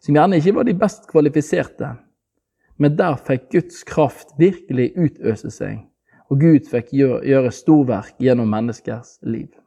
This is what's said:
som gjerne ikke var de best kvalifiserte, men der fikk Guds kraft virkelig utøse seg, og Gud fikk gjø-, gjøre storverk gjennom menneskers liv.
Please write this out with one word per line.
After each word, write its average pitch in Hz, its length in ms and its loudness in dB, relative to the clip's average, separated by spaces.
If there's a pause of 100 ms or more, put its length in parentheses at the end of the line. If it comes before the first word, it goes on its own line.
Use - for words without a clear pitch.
som 147 140 2
gjerne 175 220 4
ikke 185 180 2
var 247 100 0
de 220 80 0
best 196 360 -4
kvalifiserte, 151 800 -2 (800)
men 147 240 0
der 170 280 0
fikk 127 260 -4
Guds - 340 -4
kraft - 520 -4
virkelig 151 580 0
utøse 113 560 -4
seg, 104 240 -10 (500)
og 139 140 0
Gud 156 260 4
fikk 117 300 -6
gjø-, 131 260 0
gjøre 131 320 2
storverk 131 640 0
gjennom 120 320 2
menneskers 113 680 -8
liv. 117 260 -8 (200)